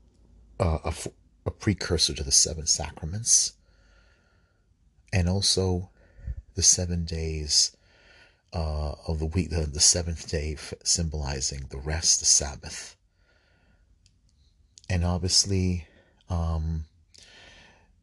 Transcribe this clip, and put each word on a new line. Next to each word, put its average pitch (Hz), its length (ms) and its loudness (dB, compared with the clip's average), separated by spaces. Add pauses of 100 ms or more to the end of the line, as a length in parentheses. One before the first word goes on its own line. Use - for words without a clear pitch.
(600)
uh, 82 240 2
a - 40 -4
f-, - 200 -6 (380)
a 95 60 -4
precursor - 600 0
to 78 100 -6
the 76 80 -6
seven 78 340 2
sacraments, - 880 0 (1600)
and 87 160 2
also 92 640 2 (680)
the 90 80 -2
seven 87 420 4
days, 78 680 0 (800)
uh, 76 400 -2 (140)
of 80 120 -2
the 80 60 -2
week, 78 240 0
the, 80 120 0
the 73 180 -2
seventh 82 500 2
day 76 240 -2
f-, - 200 -12 (100)
symbolizing 71 840 -2
the - 80 -10
rest, 76 420 0
the 76 60 -4
Sabbath. - 680 0 (1900)
And 87 160 2
obviously, 90 840 0 (420)
um, 82 560 -2 (1160)